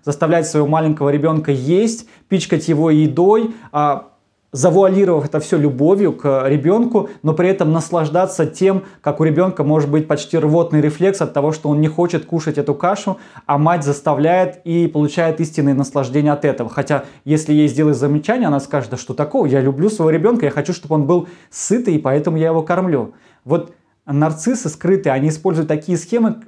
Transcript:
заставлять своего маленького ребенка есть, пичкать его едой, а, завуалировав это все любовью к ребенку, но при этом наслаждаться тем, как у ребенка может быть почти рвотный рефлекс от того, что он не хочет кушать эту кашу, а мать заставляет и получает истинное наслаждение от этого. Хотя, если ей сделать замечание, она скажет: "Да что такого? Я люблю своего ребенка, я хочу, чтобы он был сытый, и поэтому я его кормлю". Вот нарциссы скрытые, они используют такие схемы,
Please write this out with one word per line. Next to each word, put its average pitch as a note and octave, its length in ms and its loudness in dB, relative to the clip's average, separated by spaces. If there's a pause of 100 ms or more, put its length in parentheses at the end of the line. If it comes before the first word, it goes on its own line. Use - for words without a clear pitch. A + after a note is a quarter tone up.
заставлять D#3 420 0
своего D3 220 0
маленького D3+ 400 0
ребенка D3+ 420 0
есть, F3 560 0 (220)
пичкать - 400 -2
его D#3+ 200 2
едой, E3+ 640 2 (200)
а, D3 320 -2 (460)
завуалировав F3+ 760 2
это D#3 140 -4
все D#3 200 -2
любовью D3 520 2
к C3+ 360 0
ребенку, F#3+ 640 0 (100)
но D#3 140 0
при F3+ 140 2
этом F3+ 220 0
наслаждаться E3 760 0
тем, F#3+ 340 0 (180)
как D3+ 200 -4
у D#3+ 40 2
ребенка D#3+ 400 0
может C#3+ 280 2
быть D#3 160 0
почти D#3 320 -2
рвотный D3+ 420 2
рефлекс E3+ 400 0
от D#3 120 -4
того, D3 180 0
что D#3 180 -4
он D3 120 2
не D#3 60 2
хочет E3+ 380 -2
кушать D#3 320 -4
эту C#3+ 160 -2
кашу, F#3 460 -4 (260)
а C#3+ 140 0
мать D#3+ 240 0
заставляет D#3 800 0
и E3+ 240 0
получает D#3 520 0
истинное D3+ 360 0
наслаждение C#3 560 0
от D3 140 -2
этого. B2 220 -2
Хотя, C#3+ 360 -4 (220)
если D#3 280 0
ей D3+ 140 4
сделать D3 280 2
замечание, D3+ 520 0
она C#3+ 120 0
скажет: C3+ 300 -4
"Да B2 80 -8
что - 160 -10
такого? D3+ 320 0
Я C3+ 160 2
люблю C3+ 260 0
своего F3 220 0
ребенка, F3+ 360 2
я C#3 60 0
хочу, D3+ 220 -4
чтобы D#3 220 -4
он D3 100 2
был F3 220 0 (240)
сытый, A3+ 420 -2
и D3+ 60 2
поэтому D3+ 380 0
я D#3+ 100 0
его D#3+ 160 0
кормлю". E3 500 -2 (320)
Вот D#3 300 -4 (320)
нарциссы D#3 600 -2
скрытые, E3+ 440 0
они C3+ 160 0
используют D#3 380 -2
такие D#3 280 -2
схемы, A3+ 420 -2 (100)